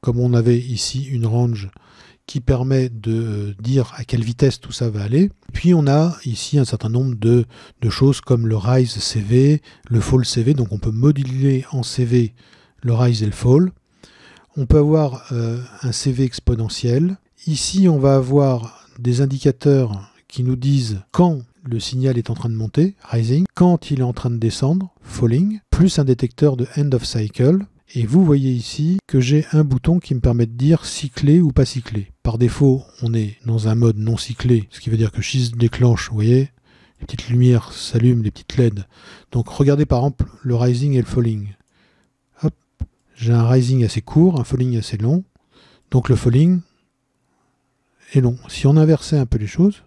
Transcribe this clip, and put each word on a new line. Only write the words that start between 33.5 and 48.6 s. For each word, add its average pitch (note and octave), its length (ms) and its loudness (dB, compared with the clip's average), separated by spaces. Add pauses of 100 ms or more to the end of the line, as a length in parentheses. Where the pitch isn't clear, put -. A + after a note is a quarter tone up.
un A2 60 2
mode A#2 220 2
non A2 200 -2
cyclé, A#2 540 0
ce - 100 -20
qui A#2 100 -6
veut A2+ 60 0
dire A2 160 0
que - 100 -6
si B2+ 220 -2
je A#2 80 -4
déclenche, A#2 560 2
vous A2 80 -6
voyez, B2 340 2 (500)
les - 60 -12
petites - 220 -12
lumières B2 440 2
s'allument, A#2+ 500 0
les G#2+ 80 -2
petites - 260 -12
led. G#2+ 300 0 (460)
Donc A#2 160 -4
regardez C#3+ 380 2
par B2 140 0
exemple C3+ 260 -2 (160)
le B2 140 -2
rising B2 380 0
et B2+ 60 2
le A2+ 60 -2
falling. A2 420 -2 (960)
Hop, D#3 120 -4 (600)
j'ai A#2 180 -2
un A#2 160 2
rising B2+ 360 2
assez G#2+ 180 -4
court, D#3+ 380 2
un A#2 40 -4
falling B2+ 320 -4
assez A2 200 -6
long. C3+ 280 -2 (640)
Donc B2 180 0
le A#2 80 4
falling D#3 440 2 (1500)
est C#3 80 2
long. B2 180 0 (100)
Si - 180 -4